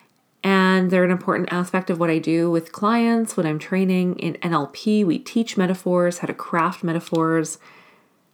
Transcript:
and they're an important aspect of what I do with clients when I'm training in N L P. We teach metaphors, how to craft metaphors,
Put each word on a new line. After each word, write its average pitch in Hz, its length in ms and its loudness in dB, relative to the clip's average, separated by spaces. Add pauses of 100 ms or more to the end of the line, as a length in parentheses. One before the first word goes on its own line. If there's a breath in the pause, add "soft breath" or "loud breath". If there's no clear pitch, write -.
(420 soft breath)
and 185 480 4
they're 185 140 4
an 180 60 4
important 180 420 -2
aspect 180 380 -2
of 170 100 -2
what 170 80 2
I 160 100 2
do 165 320 0
with 165 220 -2
clients 233 640 0
when 180 80 0
I'm 156 140 -2
training 185 600 0
in - 180 -4
N 170 180 -2
L 143 180 -2
P. 214 320 0
We 160 140 2
teach - 400 -4
metaphors, 180 640 0
how 185 60 -6
to - 60 -6
craft 175 500 -4
metaphors, 160 760 -2 (760 soft breath)